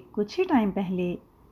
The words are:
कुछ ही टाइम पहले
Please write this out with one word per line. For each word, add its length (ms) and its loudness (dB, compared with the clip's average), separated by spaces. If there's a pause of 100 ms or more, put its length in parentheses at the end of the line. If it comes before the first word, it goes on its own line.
(140)
कुछ 240 -4
ही 60 4
टाइम 280 2
पहले 480 -2 (320)